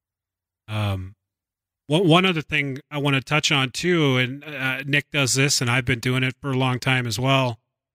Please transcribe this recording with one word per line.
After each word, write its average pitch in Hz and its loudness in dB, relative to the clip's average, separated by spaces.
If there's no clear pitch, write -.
Um, 101 -4
one, 170 4
one 175 6
other 170 0
thing 143 -4
I 151 -8
wanna 139 0
touch 151 0
on 131 0
too, 160 0
and, 127 -2
uh, 131 -6
Nick 139 0
does 135 0
this, 139 2
and 120 -2
I've 123 0
been 127 -2
doing 127 -2
it 127 -4
for 143 -6
a 127 -2
long 127 0
time 127 0
as 113 -6
well, 131 0